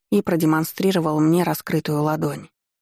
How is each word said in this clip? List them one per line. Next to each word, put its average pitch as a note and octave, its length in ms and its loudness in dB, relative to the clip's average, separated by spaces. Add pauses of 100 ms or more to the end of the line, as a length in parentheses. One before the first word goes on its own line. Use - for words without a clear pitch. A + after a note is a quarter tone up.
(120)
и G3+ 100 2
продемонстрировал D#3+ 1000 0
мне E3 240 4
раскрытую D#3 600 -2
ладонь. D#3 440 -4 (340)